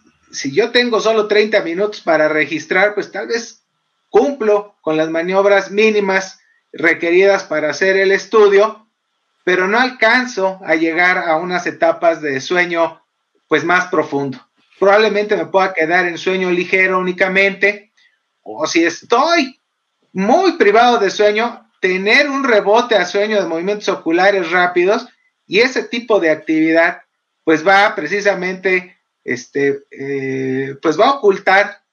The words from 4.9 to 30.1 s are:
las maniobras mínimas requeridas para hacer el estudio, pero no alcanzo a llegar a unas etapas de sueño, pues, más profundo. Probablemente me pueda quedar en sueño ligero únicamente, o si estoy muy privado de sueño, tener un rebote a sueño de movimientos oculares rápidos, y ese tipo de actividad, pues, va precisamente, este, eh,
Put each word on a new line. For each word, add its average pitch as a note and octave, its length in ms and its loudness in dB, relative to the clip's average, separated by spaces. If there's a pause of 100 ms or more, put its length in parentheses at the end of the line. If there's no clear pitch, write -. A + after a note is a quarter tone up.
las D#3+ 140 -2
maniobras F#3+ 640 0
mínimas G3+ 640 0 (340)
requeridas E3+ 720 2
para D3+ 260 -4
hacer F#3+ 260 0
el F#3+ 160 2
estudio, G3+ 760 2 (560)
pero F3+ 240 0
no G#3+ 140 0
alcanzo A#3 840 0
a E3 120 0
llegar E3+ 420 0
a E3+ 180 0
unas F3+ 300 -4
etapas E3 560 0
de C3+ 180 -4
sueño, E3+ 640 -2 (460)
pues, D3 160 0
más F3 220 0
profundo. C#3 520 -4 (400)
Probablemente G#3 580 2
me D#3+ 100 -4
pueda F#3+ 260 0
quedar F3 340 0
en E3+ 120 -6
sueño F#3 340 -2
ligero F#3 480 0
únicamente, F#3+ 880 -2 (520)
o A2 240 -10
si E3 180 0
estoy C4 720 -2 (560)
muy C#4 400 2
privado A3+ 460 4
de G3 120 0
sueño, G#3+ 580 -2 (120)
tener G3+ 500 0
un C4+ 140 -4
rebote A3 520 2
a F3+ 80 2
sueño G#3 360 -2
de E3 80 -2
movimientos F#3 400 -6
oculares F3+ 640 0
rápidos, F3+ 560 0 (400)
y F#3 140 0
ese B3+ 240 0
tipo A3+ 360 -2
de D#3+ 100 2
actividad, D#3+ 720 0 (420)
pues, D#3 220 0
va G3+ 280 2
precisamente, F#3 1040 -4 (260)
este, C#3 640 -4
eh, C3+ 920 -6